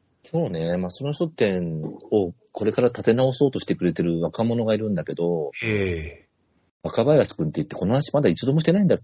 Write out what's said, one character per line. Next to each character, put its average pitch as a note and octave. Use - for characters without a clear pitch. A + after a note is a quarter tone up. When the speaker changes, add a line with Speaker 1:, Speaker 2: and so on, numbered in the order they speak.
Speaker 1:
そ D#3+
う -
ね、 E2+
ま F#2
あ、 -
そ C3
の D3
書 E3+
店 F2+
を G2
こ -
れ G#2+
か B2
ら B2
立 A2
て -
直 C3
そ C#3+
う C3
と F#2
し -
て F2+
く -
れ E2+
て F#2
る E2+
若 E2
者 A#2
が A2
い G#2
る G#2+
ん G2
だ F2
け -
ど、 E2
Speaker 2:
え A#2
え。 F2+
Speaker 1:
若 A2+
林 C#3
く E2
ん -
っ D2+
て -
言 -
っ -
て、 -
こ F2+
の A2+
話 C#3+
ま D3
だ G2+
一 E2+
度 C3+
も D#3+
し D#3+
て E3
な G3
い G#3
ん F3+
だ G#2
っ -